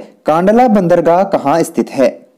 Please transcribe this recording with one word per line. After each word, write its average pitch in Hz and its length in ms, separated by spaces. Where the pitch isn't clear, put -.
कांडला 196 420
बंदरगाह 175 560
कहाँ 156 400
स्थित - 260
है? - 380